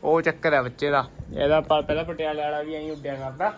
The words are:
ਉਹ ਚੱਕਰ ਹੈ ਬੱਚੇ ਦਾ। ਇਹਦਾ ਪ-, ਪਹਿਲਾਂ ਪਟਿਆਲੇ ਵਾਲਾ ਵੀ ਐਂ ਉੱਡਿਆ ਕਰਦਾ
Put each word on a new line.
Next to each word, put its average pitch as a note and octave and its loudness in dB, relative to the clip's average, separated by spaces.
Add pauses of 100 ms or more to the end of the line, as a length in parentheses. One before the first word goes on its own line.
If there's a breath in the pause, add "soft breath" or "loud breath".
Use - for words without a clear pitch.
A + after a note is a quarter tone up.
ਉਹ D#3+ 4
ਚੱਕਰ D#3 2
ਹੈ C3+ 4
ਬੱਚੇ B2+ -2
ਦਾ। C3+ 4 (300)
ਇਹਦਾ D3+ 4
ਪ-, D3+ 2
ਪਹਿਲਾਂ D#3 -2
ਪਟਿਆਲੇ D#3 -4
ਵਾਲਾ D3+ -2
ਵੀ D#3 -8
ਐਂ D#3 -8
ਉੱਡਿਆ C#3+ -8
ਕਰਦਾ C#3 -4